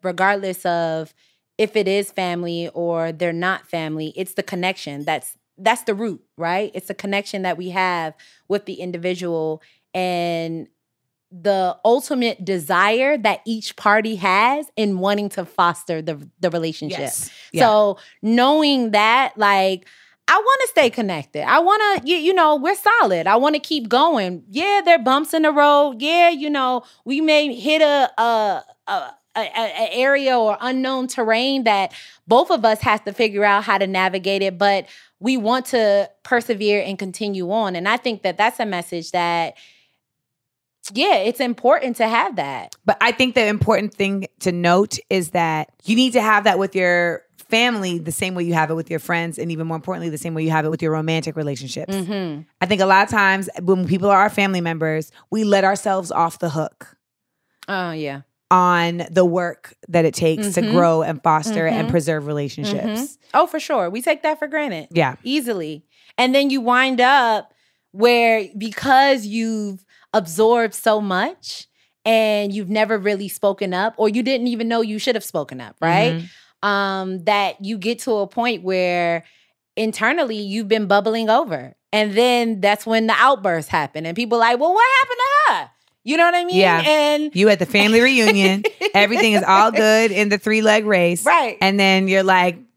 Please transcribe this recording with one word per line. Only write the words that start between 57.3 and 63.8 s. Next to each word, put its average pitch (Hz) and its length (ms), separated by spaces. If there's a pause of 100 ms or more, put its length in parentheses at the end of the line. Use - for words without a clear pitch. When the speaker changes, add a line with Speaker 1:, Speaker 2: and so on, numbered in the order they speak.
Speaker 1:
Oh, 185 220
yeah. 147 320 (280)
Speaker 2:
on 175 600
the 180 140
work 175 500 (140)
that 170 160
it 156 100
takes 175 400
to 180 80
Speaker 1:
Mm-hmm. 220 100
Speaker 2:
grow 165 300
and 160 200
foster 160 440
and 160 160
Speaker 1:
Mm-hmm. 156 80
Speaker 2:
preserve 156 360
relationships. 151 580
Speaker 1:
Mm-hmm. 226 300 (200)
Oh, 302 120
for 320 140
sure. 214 300